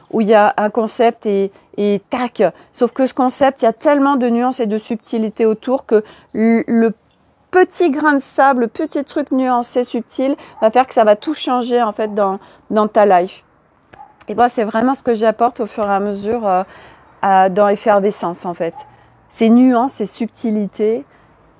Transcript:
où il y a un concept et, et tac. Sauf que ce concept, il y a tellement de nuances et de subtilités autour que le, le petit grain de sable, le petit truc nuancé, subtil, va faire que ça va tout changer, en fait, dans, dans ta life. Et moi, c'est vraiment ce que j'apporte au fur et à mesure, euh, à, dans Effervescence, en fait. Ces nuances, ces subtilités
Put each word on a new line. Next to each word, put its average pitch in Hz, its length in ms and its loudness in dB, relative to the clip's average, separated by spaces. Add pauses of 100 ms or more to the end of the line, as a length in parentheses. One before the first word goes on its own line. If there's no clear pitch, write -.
(120)
où 226 100 -2
il 196 60 0
y 220 60 4
a 208 240 4
un 208 120 0
concept 233 560 -2
et, 196 260 -2 (260)
et 202 320 0
tac. 240 340 -2 (300)
Sauf 240 180 -2
que 262 140 0
ce - 80 -6
concept, 262 480 0
il 233 40 0
y - 20 4
a 226 60 2
tellement 285 420 0
de 240 140 0
nuances 247 300 -2
et 233 60 -2
de 214 120 -2
subtilités 220 680 -4
autour 233 400 -2
que 214 180 2 (300)
le, 226 340 2
le 226 260 2 (580)
petit 359 380 2
grain 302 240 0
de 277 60 0
sable, 269 440 0
le 226 40 -2
petit 302 380 -6
truc - 260 -6
nuancé, 254 540 -2
subtil, 262 500 -4 (240)
va 220 120 2
faire 254 160 2
que - 60 -20
ça 226 120 4
va 214 100 6
tout 311 180 -8
changer, 247 480 -2
en 214 120 -2
fait, 214 200 -6
dans, 196 260 -2 (300)
dans 214 200 0
ta 208 160 4
life. 185 400 0 (800)
Et 208 80 -10
moi, 247 140 2
c'est 226 160 -4
vraiment 226 280 -2
ce - 100 -8
que 240 100 0
j'apporte 226 480 -2
au 208 60 -4
fur 214 180 -6
et 202 80 -2
à 196 80 0
mesure, 208 440 -6
euh, 185 180 0 (580)
à, 190 260 4
dans 202 220 2
Effervescence, 196 760 -2
en 180 80 -6
fait. 170 200 -6 (560)
Ces 226 200 0
nuances, 247 440 4
ces 208 120 -8
subtilités 214 960 -4 (560)